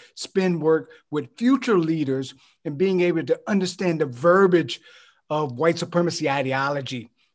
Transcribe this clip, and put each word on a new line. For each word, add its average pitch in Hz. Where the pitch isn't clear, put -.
spend 185
work 160
with 147
future 247
leaders 147
and 147
being 185
able 170
to 156
understand 185
the 151
verbiage 170
of 147
white 165
supremacy 170
ideology, 135